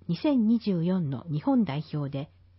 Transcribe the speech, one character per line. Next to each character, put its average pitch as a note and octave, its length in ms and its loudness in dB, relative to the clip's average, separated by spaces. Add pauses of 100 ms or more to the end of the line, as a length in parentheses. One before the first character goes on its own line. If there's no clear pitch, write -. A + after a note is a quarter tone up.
二 E3+ 80 0
千 C4 320 2
二 A#3 100 4
十 F3+ 260 0
四 F3+ 240 0
の C3+ 220 -6
日 D3 120 -2
本 C4 220 4
代 D3 180 -4 (100)
表 D3 180 -4
で、 C#3 200 -8 (280)